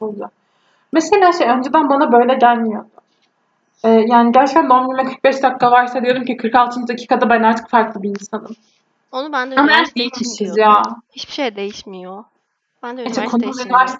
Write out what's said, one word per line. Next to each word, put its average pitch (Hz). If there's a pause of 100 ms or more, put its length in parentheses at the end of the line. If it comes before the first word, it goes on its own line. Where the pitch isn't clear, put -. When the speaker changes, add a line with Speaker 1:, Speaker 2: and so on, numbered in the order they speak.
Speaker 1:
olacak. 202 (640)
Mesela 349
şey, 302
önceden 262
bana 277
böyle 240
gelmiyordu. 226 (960)
Ee, 226
yani 233
gerçekten 277
doğum 254
günüme 262
kırk -
beş 269
dakika 247
varsa 247
diyordum 254
ki, 247
"Kırk 226
altıncı 240
dakikada 240
ben 226
artık 226
farklı 220
bir 202
insanım." 208 (560)
Speaker 2:
Onu 277
ben 262
de 262
Speaker 1:
Ama 277
Speaker 2:
üniversite 320
Speaker 1:
değişmişiz 240
Speaker 2:
için 208
diyordum. 202
Speaker 1:
ya. 214 (300)
Speaker 2:
Hiçbir -
şey 247
değişmiyor. 196 (600)
Ben 247
de 247
Speaker 1:
Ece, 233
Speaker 2:
üniversite 233
Speaker 1:
konumuz 254
Speaker 2:
için 247
Speaker 1:
üniversite 254